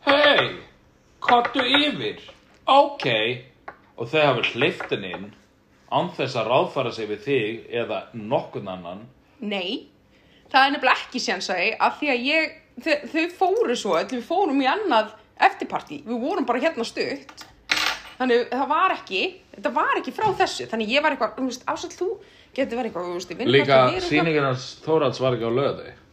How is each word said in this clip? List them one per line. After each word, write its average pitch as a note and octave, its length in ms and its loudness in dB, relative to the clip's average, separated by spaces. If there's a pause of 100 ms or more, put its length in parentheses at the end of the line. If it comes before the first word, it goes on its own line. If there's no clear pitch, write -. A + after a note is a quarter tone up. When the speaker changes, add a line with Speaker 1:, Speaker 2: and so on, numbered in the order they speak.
Speaker 1:
"Hey, C#4 560 4 (640)
komdu B3 400 4
yfir, B3 560 0 (480)
ok," C#4+ 400 6 (880)
og A#2 120 -6
þau D#3 180 4
hafi A#2+ 160 4 (100)
hleypt D3 380 -2
henni F#2+ 240 -4
inn G2 140 -12 (640)
án E3 240 0
þess C3+ 200 -4
að A2 140 -2
ráðfæra C3+ 420 0
sig G#2+ 160 -6
við G#2 140 -6
þig A#2 480 -2
eða A2 320 -4 (100)
nokkurn A#2 560 -6
annan? F#2 380 -12 (340)
Speaker 2:
Nei, G3+ 460 -6 (640)
það C4+ 160 6
er C#4 40 2
nefnilega C#4 360 2
ekki - 140 -8
séns, F#3+ 260 -4
sagði F#3+ 240 0
ég, - 100 -6
af A#3 200 2
því D4 100 -2
að B3 160 0
ég, D#4 260 0 (280)
þau, D4+ 260 0
þau D#4+ 240 -2
fóru F#4 460 0
svo F#3+ 200 -2
öll, G3+ 140 0
við B3 140 -6
fórum E4 380 0
í C4 40 2
annað C#4+ 460 0 (280)
eftirpartí, - 640 -2
við A#3 160 -6
vorum D#4 260 -2
bara A#3+ 140 0
hérna D4 240 -2
stutt. - 640 -8 (720)
Þannig A#3+ 320 2
það C4 180 -2
var F4 240 2
ekki, G3 300 -4 (340)
þetta A#3+ 160 -4
var G#4+ 260 0
ekki B3+ 140 -6
frá G#4+ 240 0
þessu, F#4 320 -2
þannig A3+ 220 -4
ég C#4 120 2
var D#4 140 2
eitthvað, A3 200 -2
þú C4 120 -4
veist, - 180 -10
Ársæll, D#4+ 300 -8
þú F4+ 120 -4 (460)
getur B3+ 240 -2
verið A#3 140 -4
eitthvað, F3 160 -6
þú F3 60 -6
veist, E3+ 160 -8
í E3 80 -10
vinnu, - 140 0
Speaker 1:
Líka C#3 140 6
Speaker 2:
kannski C3+ 280 6
við - 80 -4
erum D#3 240 2
Speaker 1:
sýningin D3+ 180 2
hans B2+ 220 -2 (180)
Þórhalls D3+ 360 2
var B2+ 140 2
ekki A2+ 120 -2
á A2+ 60 0
laugardegi. B2+ 400 -2 (200)